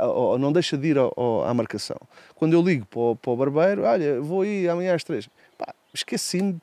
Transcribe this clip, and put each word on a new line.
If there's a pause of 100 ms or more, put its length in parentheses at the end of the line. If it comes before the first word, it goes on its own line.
a,
não
deixa
de
ir
ao,
ao,
à
marcação. (340)
Quando
eu
ligo
para
o,
para
o
barbeiro,
"Olha,
vou
ir
amanhã
às
três." (300)
"Pá, (220)
esqueci-me,